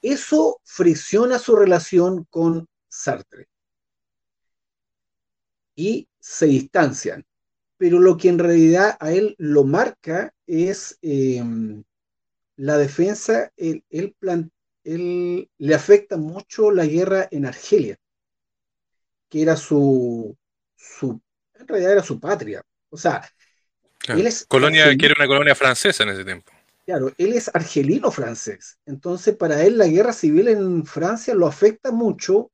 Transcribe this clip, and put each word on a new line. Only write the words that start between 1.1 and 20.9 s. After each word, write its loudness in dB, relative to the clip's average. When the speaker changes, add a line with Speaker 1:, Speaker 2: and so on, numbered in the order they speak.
Speaker 1:
su 2
relación 2
con -4
Sartre. -10
Y -6
se -4
distancian. -2
Pero 2
lo 6
que 2
en 0
realidad 4
a -6
él -2
lo 2
marca -4
es, -4
em, -4
la -2
defensa, -2
él, -8
él -10
plan-, -6
él -6
le 0
afecta 4
mucho -2
la 2
guerra -2
en -4
Argelia, -2
que -4
era 2
su, 0
su, -12